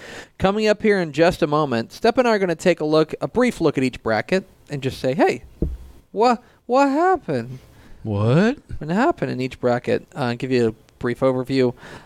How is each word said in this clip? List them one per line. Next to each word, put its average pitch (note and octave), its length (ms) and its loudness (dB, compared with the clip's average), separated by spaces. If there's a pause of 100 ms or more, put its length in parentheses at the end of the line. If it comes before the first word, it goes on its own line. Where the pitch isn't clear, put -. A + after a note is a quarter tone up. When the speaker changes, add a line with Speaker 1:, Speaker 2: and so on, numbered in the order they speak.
(380)
Speaker 1:
Coming G#3 280 0
up G#3+ 160 2
here G#3 200 2
in D#3+ 100 -4
just E3 300 2
a E3 60 2
moment, C#3+ 440 0
Step - 260 0
and B3+ 80 2
I A#3 60 4
are G#3 80 2
gonna F3+ 160 0
take E3+ 240 0
a D#3 60 -2
look, D#3 340 2
a D3+ 80 -6
brief A#3+ 320 0
look D#3 180 2
at C3+ 60 2
each B2+ 180 -2
bracket A2+ 440 -2 (240)
and C#3+ 120 -8
just B2+ 180 -4
say, C3 140 -2
"Hey, E3+ 300 0 (720)
what, A#3 280 2 (260)
what C4+ 200 2
happened?" C4+ 720 -2 (440)
Speaker 2:
What? A#2+ 560 2 (200)
Speaker 1:
What D3+ 120 -10
happened A3+ 400 0
in B2+ 100 -6
each B2+ 180 -6
bracket? A#2+ 560 -2
Uh, A#2+ 200 -4
give B2+ 140 -8
you A#2+ 200 2
a - 20 0 (280)
brief A#2+ 200 -4
overview, B2+ 540 0 (320)